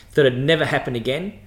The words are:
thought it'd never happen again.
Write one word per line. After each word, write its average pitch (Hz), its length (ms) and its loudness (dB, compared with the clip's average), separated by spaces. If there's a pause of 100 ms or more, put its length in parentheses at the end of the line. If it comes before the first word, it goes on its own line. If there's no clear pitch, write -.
(120)
thought 143 160 4
it'd 120 120 0
never 151 260 0
happen 131 300 -4
again. 139 380 -4 (140)